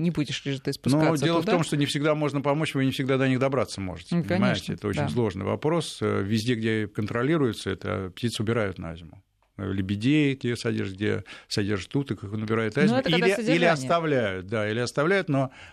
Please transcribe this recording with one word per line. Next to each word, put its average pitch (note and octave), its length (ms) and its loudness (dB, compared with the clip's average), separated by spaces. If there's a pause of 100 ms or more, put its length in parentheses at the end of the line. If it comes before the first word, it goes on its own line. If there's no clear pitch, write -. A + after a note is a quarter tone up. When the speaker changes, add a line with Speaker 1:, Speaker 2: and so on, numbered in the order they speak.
Speaker 1:
не F3 80 2
будешь C#3+ 320 -4
же C3+ 180 -4
ты C#3+ 120 -4
спускаться D3+ 360 2
Speaker 2:
Но D#3+ 80 2
дело E3 220 2
в - 20 2
Speaker 1:
туда. F3 120 0
Speaker 2:
том, E3+ 100 2
что D#3+ 120 -2
не C#3+ 120 2
всегда D3+ 260 0
можно C#3+ 280 0
помочь, C#3+ 340 0
вы C3+ 100 2
не C3 60 4
всегда C3+ 260 0
до C3+ 100 2
них C3 120 2
добраться B2+ 420 0
можете, F2+ 340 -4
Speaker 1:
Ну, E3+ 80 2
Speaker 2:
понимаете? F3 200 2 (240)
Speaker 1:
конечно, - 60 -4
Speaker 2:
Это - 140 -6
очень G#2 140 0
Speaker 1:
да. C#3+ 80 0
Speaker 2:
сложный G#2 360 0
вопрос. D3 580 -2
Э, G#2 180 2
везде, G#2+ 320 0
где A2 340 0
контролируется, A#2 840 0
это G2 440 -4
птиц - 240 -4
убирают G#2+ 380 0
на E2 180 -10
зиму, E2+ 280 -18 (480)
лебедей, A2+ 640 2
где A#2+ 200 -2
содержат, G#2+ 400 -4
где G2+ 280 -2 (240)
содержат G2+ 480 -2
уток, C#3 280 -2
их G2+ 80 -10
набирают A2 440 -2
Speaker 1:
Ну, C3+ 80 2
Speaker 2:
айсберг. A#3+ 180 4
Speaker 1:
это C4+ 100 -4
когда - 160 2
Speaker 2:
Или, F#3+ 60 4
или - 20 0
Speaker 1:
содержание. F#3+ 380 2
Speaker 2:
оставляют, C3 720 0
да, G#2+ 240 -2
или A2+ 80 -2
оставляют, D#3+ 500 0
но, C3+ 220 0 (220)